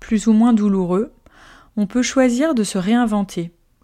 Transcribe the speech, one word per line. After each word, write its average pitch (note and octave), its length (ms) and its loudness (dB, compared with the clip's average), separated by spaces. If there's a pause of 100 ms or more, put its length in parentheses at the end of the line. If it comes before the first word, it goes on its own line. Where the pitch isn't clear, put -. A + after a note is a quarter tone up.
plus G#3+ 260 -2
ou A3+ 60 4
moins A3+ 180 4
douloureux, G3+ 640 0 (640)
on G#3 100 -2
peut B3 140 -2
choisir C4 520 0
de G#3+ 120 0
se G3 120 -6
réinventer, G3+ 760 -2 (300)